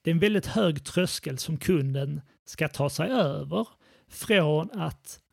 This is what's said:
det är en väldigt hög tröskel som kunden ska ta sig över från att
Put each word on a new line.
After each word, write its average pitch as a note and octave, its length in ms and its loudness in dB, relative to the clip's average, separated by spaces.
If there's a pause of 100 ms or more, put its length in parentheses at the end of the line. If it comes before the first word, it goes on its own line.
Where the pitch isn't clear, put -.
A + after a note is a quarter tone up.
det - 80 -2
är E3 40 2
en E3 60 4
väldigt G#3 260 2
hög F3 380 0
tröskel - 540 -2
som D#3 200 -4
kunden C#3+ 640 0 (240)
ska - 220 -4
ta C#3+ 220 -2
sig F3 200 -2
över D#3+ 580 0 (400)
från E3 640 2
att E3 480 -8 (140)